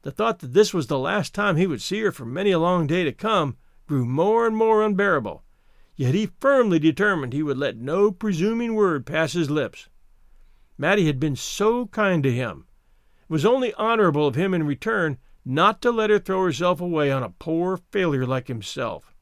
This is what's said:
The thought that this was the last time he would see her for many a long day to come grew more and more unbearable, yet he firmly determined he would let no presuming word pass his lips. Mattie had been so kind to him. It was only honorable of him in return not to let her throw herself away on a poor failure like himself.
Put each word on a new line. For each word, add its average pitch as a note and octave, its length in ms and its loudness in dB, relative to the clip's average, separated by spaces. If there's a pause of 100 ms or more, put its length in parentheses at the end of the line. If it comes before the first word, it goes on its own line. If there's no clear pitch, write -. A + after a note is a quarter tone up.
The C#3+ 100 -10
thought - 280 -4
that B2 140 -12
this G#3 200 4
was D3+ 140 -2
the G3 100 -2
last E3+ 380 -2
time G3+ 200 0
he F#3 120 2
would C3 160 -4
see G#3 180 -4
her G#3 100 0
for B2+ 140 -14
many F3 260 -2
a F3 60 2
long E3+ 300 2
day F3 160 0
to C#3+ 80 0
come F#3+ 460 -2 (280)
grew C3 200 0
more G3+ 420 2
and A3 80 0
more A3 280 4
unbearable, F3+ 600 0 (520)
yet C3 200 0
he G#3+ 240 0
firmly A#3+ 400 4
determined D#3 540 0
he D3 100 -2
would C#3 140 -2
let D3 200 -4
no F3 340 0
presuming A3 600 -2
word F3+ 320 0
pass D#3 280 -2
his D#3+ 180 0
lips. D3 360 -4 (920)
Mattie F3+ 260 2
had C#3 140 0
been D3 160 -2
so A#3 520 -2
kind F#3 360 0
to C3+ 80 2
him. A#2 340 -6 (580)
It - 60 -20
was D#3 160 0
only B3 300 2
honorable G#3 500 2
of B2+ 100 0
him F#3 180 0
in E3 120 0
return D#3+ 520 -2 (260)
not E3 380 2
to A#3+ 100 2
let A3 180 0
her G#3 80 4
throw F#3+ 260 -2
herself F3+ 380 0
away D#3 300 0
on C3+ 100 0
a A#2+ 80 -6
poor F3 480 -4
failure E3 480 -2
like B2+ 220 -4
himself. A2 760 -8